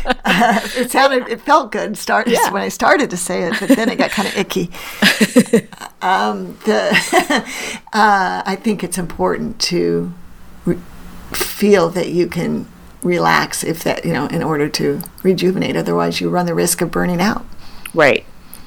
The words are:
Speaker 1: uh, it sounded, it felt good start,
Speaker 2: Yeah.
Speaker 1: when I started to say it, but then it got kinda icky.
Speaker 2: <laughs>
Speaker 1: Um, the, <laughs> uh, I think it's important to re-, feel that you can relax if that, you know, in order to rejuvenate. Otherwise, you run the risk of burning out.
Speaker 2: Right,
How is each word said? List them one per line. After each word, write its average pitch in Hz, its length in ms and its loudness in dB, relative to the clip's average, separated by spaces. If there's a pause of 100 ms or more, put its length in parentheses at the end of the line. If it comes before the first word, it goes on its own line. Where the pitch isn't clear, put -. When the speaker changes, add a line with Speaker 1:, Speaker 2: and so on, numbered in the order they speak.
(240)
Speaker 1:
uh, 202 360 4 (160)
it 247 140 -2
sounded, 262 380 2
it 226 120 -6
felt 285 320 2
good 208 260 -4
start, 214 300 0
Speaker 2:
Yeah. 247 240 4
Speaker 1:
when 190 100 -2
I 196 60 -4
started 262 420 4
to - 60 -6
say 185 260 -4
it, 170 160 -2
but 196 120 2
then 226 180 4
it - 100 -2
got 165 140 2
kinda 196 260 -2
icky. 185 360 -2
Speaker 2:
<laughs> - 920 2 (340)
Speaker 1:
Um, 190 640 -2
the, 214 240 2 (920)
<laughs> - 140 -16
uh, 196 500 2
I 190 120 -2
think 196 280 -2
it's 175 140 -6
important 170 640 -2
to 175 500 0 (540)
re-, 175 120 0 (540)
feel 196 560 2
that 175 220 -4
you 170 160 2
can 160 400 -4 (360)
relax 165 600 0
if 160 200 -4
that, - 200 -2
you 165 80 0
know, 143 140 -2
in 165 160 -4
order 147 260 -2
to 147 320 -2 (220)
rejuvenate. 175 540 2
Otherwise, 170 440 0
you 175 80 -2
run 175 160 0
the 170 100 -2
risk 175 280 0
of 165 80 0
burning 180 320 0
out. - 240 0 (480)
Speaker 2:
Right, 147 320 4 (400)